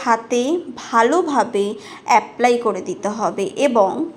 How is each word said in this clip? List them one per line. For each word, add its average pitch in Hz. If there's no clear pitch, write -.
হাতে 233
ভালোভাবে 240
অ্যাপ্লাই 240
করে 190
দিতে 185
হবে 196
এবং 208